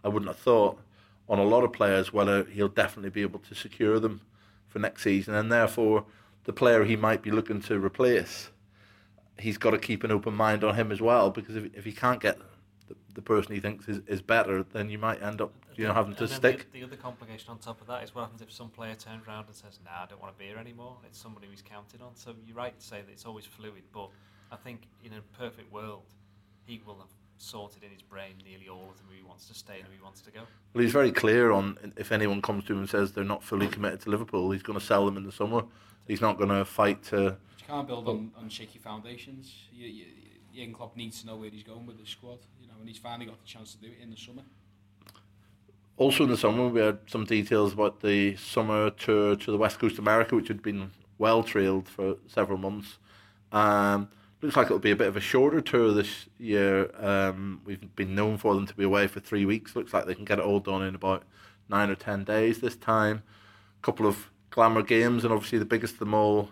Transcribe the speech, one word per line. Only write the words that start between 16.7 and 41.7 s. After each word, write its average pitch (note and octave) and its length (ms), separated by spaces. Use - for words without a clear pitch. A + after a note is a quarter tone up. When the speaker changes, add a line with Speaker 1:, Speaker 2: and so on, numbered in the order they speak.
Speaker 2:
the B2+ 120
other B2+ 120
complication A#2 560
on A2+ 80
top A2+ 200
of A2 80
that A#2+ 160
is A2 120
what B2 60
happens A2+ 200
if A2 100
some A#2 180
player A2 260
turns A2 320
around G#2+ 180
and G#2+ 100
says, - 300
"Nah, F2 180
I - 40
don't G2+ 120
wanna F#2+ 160
be G2 100
here G#2 120
anymore." A#2+ 480
It's G#2+ 140
somebody G#2 280
who's G2+ 140
counted G#2+ 400
on. B2 140
So A#2 180
you're A2+ 80
right A#2+ 220
to - 60
say G#2 180
that G2 100
it's G2+ 140
always G#2+ 200
fluid, G#2 380
but G2+ 160
I A#2+ 40
think A#2 320
in A2 100
a G#2+ 80
perfect A#2 340
world, G#2 340
he A2+ 200
will G#2 120
have F#2+ 160
sorted G#2 420
in G2+ 60
his F#2+ 120
brain G2 320
nearly F#2+ 240
all F#2 220
of F#2 60
them, F#2+ 120
who F#2+ 60
he F#2+ 80
wants F2+ 240
to A2+ 60
stay - 260
and F#2+ 80
who F#2+ 60
he F#2+ 100
wants F#2+ 180
to G#2+ 100
go. A2 100
Speaker 1:
Well, A#2+ 100
he's A#2 80
very C3+ 200
clear A2+ 400
on, G2 460
if G#2+ 140
anyone G#2 300
comes G2+ 240
to G#2+ 80
him G2+ 60
and G2 100
says G2+ 240
they're G2+ 100
not G2+ 200
fully G2+ 240
committed F#2+ 340
to A2+ 80
Liverpool, G#2 420
he's G2 120
gonna G2+ 160
sell G2+ 260
them G2 120
in G2 60
the F#2+ 80
summer. A2 320
He's G2+ 140
not G#2+ 160
gonna G2 280
fight G#2 400
to G#2 120
Speaker 3:
But - 280
you - 80
can't C#3+ 200
build A#2 180
Speaker 1:
But A#2+ 60
Speaker 3:
on, G#2+ 260
on A2+ 120
shaky A2 300
foundations. A#2+ 760
You, A#2+ 160
you, G#2+ 180
Jurgen A#2 200
Klopp A2+ 240
needs A2+ 240
to A2+ 60
know A2 80
where A2 140
he's G#2 140
going A#2 220